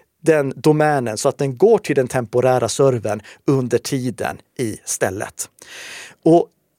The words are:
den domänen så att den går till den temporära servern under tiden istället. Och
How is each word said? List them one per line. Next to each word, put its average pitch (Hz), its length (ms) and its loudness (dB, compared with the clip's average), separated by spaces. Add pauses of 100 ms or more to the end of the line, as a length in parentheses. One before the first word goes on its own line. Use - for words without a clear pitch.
(220)
den 151 340 2
domänen 147 600 0
så 139 120 0
att - 80 -4
den 135 200 -4
går 208 200 6
till 151 180 -4
den 131 120 2
temporära 123 600 0
servern 110 520 0 (260)
under 127 300 0
tiden - 600 -6 (200)
istället. - 920 -6 (760)
Och 165 220 4 (320)